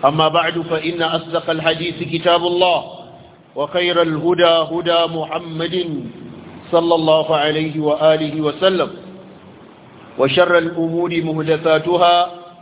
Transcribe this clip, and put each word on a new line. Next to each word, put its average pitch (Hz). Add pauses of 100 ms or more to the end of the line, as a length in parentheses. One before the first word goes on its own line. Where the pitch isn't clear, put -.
أما 156
بعد، 165
فإن 165
أصدق 165
الحديث 160
كتاب 165
الله، 175 (760)
وخير 175
الهدى 165 (160)
هدى 170 (180)
محمد 165 (960)
صلى 170
الله 156 (100)
عليه 156
وآله 151
وسلم، 156 (1300)
وشر 170
الأمور 165 (120)
مهدثاتها، 160 (460)